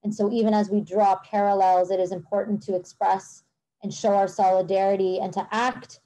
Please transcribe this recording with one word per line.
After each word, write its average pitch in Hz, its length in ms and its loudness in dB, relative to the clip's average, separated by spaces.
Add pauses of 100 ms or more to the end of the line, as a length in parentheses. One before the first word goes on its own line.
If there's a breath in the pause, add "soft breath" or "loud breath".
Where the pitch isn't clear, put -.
And 208 100 -4
so 208 160 0
even 220 220 2
as 202 160 0
we 208 100 0
draw 190 380 2
parallels, 190 720 2
it 190 80 0
is 185 140 -2
important 202 500 -4
to 185 120 -4
express 190 680 -4 (400)
and 208 100 -8
show 208 220 0
our 196 140 2
solidarity 190 920 0
and 185 140 -6
to 196 180 -6
act - 540 -4